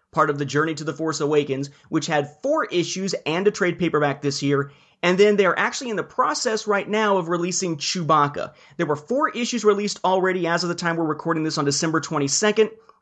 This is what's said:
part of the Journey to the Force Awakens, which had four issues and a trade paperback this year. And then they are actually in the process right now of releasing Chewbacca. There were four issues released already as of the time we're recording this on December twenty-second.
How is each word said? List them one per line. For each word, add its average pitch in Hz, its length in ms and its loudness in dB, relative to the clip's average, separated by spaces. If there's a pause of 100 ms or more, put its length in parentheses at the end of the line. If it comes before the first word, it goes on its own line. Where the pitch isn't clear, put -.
(120)
part 156 180 2
of 143 80 -2
the 143 60 -4
Journey 151 320 -2
to 160 80 -10
the 151 80 -6
Force 156 260 -6
Awakens, 143 520 0 (180)
which 156 180 -2
had 147 380 -2
four 285 220 0
issues 180 460 -4 (140)
and 180 220 0
a - 20 4
trade 180 260 0
paperback 151 460 0
this 139 180 -2
year. 139 300 0 (320)
And 180 160 2
then 208 160 6
they 196 120 4
are 170 120 2
actually 240 320 -2
in 208 60 -4
the 156 80 -2
process 247 640 -2
right 202 200 0
now 208 280 2
of 170 120 -2
releasing 175 480 -2
Chewbacca. 147 760 0 (240)
There 170 100 -2
were 147 80 0
four 254 360 -2
issues 233 340 -2
released 208 400 2
already 185 420 2
as 170 160 0
of 175 60 -2
the 170 80 -2
time 170 200 -2
we're 165 80 0
recording 156 380 -2
this 156 160 -4
on 151 60 0
December 156 360 0
twenty-second. 196 680 0 (320)